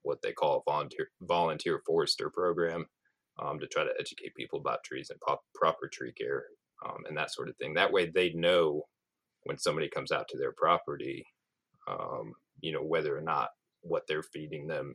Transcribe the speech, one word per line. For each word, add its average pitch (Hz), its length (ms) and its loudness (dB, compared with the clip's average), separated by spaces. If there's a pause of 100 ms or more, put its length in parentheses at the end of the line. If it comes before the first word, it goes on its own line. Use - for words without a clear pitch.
what - 200 -2
they - 100 -2
call 73 260 2
a - 120 0
volunteer, 73 400 -2 (120)
volunteer 82 640 2
forester 78 440 2
program, 85 560 2 (560)
um, 71 160 -4
to 69 80 -6
try 73 180 0
to - 140 0
educate - 380 -8
people 71 240 -6
about 67 240 -2
trees 65 260 -8
and - 100 -14
pop-, - 240 -2 (100)
proper 80 380 2
tree 64 200 -8
care, 65 320 -2 (420)
um, - 120 -8 (100)
and 76 80 -6
that 76 160 -2
sort 64 160 -6
of 64 80 -10
thing. 71 180 -6
That 90 180 6
way 90 180 4
they 90 220 4
know 82 500 4 (600)
when 73 140 -6
somebody 78 300 0
comes 69 240 -4
out 76 160 -2
to 67 100 -8
their 67 140 0
property, 73 720 0 (640)
um, 50 440 -6 (280)
you 80 120 -4
know, 73 100 -2
whether 78 340 2
or 76 60 -4
not 76 260 2 (340)
what 82 240 0
they're 78 160 0
feeding 76 440 -10
them 71 280 -4